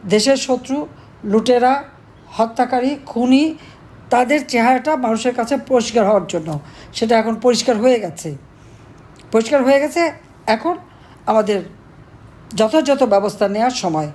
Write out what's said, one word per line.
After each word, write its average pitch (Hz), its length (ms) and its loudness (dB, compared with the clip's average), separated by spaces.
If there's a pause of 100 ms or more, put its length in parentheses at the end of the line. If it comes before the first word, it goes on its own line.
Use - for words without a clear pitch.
দেশের 214 280 2
শত্রু, 262 500 -4 (360)
লুটেরা, 240 600 2 (440)
হত্যাকারী, 247 680 -2 (100)
খুনি, 269 500 2 (540)
তাদের 254 380 2
চেহারাটা 254 480 0
মানুষের 240 380 -2
কাছে 247 240 -2
পরিষ্কার 233 480 0
হওয়ার 196 220 2
জন্য, 160 320 -6 (340)
সেটা 226 240 0
এখন 220 180 0
পরিষ্কার 233 420 0
হয়ে 240 220 2
গেছে, 165 360 -8 (960)
পরিষ্কার 226 320 2
হয়ে 269 160 4
গেছে। 302 320 0 (360)
এখন 226 280 -2 (500)
আমাদের 208 360 0 (960)
যথাযথ 269 480 2
ব্যবস্থা 202 460 0
নেওয়ার 220 220 0
সময় 156 440 -4